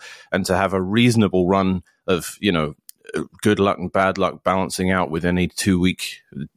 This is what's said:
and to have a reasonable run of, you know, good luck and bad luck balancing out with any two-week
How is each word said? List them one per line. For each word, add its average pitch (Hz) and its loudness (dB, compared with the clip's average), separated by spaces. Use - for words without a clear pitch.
and 95 -2
to 92 -2
have 92 0
a 95 0
reasonable 101 2
run 95 2
of, 87 -2
you 98 0
know, 78 -2
good 104 2
luck 98 2
and 90 -8
bad 95 0
luck 85 -2
balancing 92 0
out 90 0
with 80 -4
any 90 0
two-week - -2